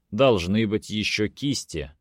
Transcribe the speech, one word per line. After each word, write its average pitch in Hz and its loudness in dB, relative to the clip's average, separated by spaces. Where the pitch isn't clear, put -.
должны 107 2
быть 107 -4
еще 107 -2
кисти". 95 -6